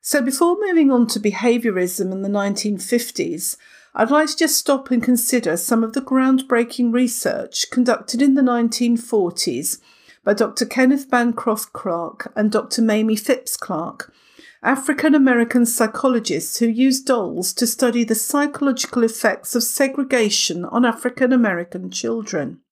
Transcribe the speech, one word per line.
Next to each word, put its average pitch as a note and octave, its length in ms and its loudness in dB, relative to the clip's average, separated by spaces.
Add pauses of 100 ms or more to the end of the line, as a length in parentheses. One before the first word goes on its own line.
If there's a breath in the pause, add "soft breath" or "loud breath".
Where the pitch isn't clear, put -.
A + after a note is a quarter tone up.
So - 180 0
before E4+ 400 0
moving E4 300 4
on A#3+ 160 4
to A#3 120 -4
behaviorism G3+ 920 0
in F#3+ 80 -6
the G3 80 -4
nineteen G3+ 480 -2
fifties, F#3 800 -4 (380 soft breath)
I'd A3+ 160 0
like D4+ 180 4
to - 80 -6
just D#4 220 0
stop C4+ 320 -2
and A#3+ 120 2
consider A#3+ 540 0
some A3+ 260 0
of A3 120 -4
the C4+ 80 -2
groundbreaking C4 920 0
research - 760 -2
conducted A#3+ 500 0
in C4+ 140 6
the C#4 80 4
nineteen A#3+ 560 2
forties F3 840 -2 (420 soft breath)
by G3+ 120 2
Doctor G#3+ 320 -2
Kenneth C4 440 2
Bancroft A#3 640 -2
Clark - 640 -6
and G#3+ 160 2
Doctor G#3+ 300 -2
Mamie A3 340 2
Phipps - 400 -2
Clark, - 560 -8 (500 soft breath)
African C#4+ 520 2
American A#3+ 520 4
psychologists A3 920 0
who A#3 80 2
used B3+ 380 2
dolls F#3+ 480 -2
to - 140 0
study A#3+ 360 0
the A3+ 120 0
psychological C#4 920 -2
effects A3 500 -2
of A#3 80 0
segregation B3 1000 -2
on B3 220 0
African B3 480 0
American F#3 560 -2
children. G#3+ 680 -6 (120)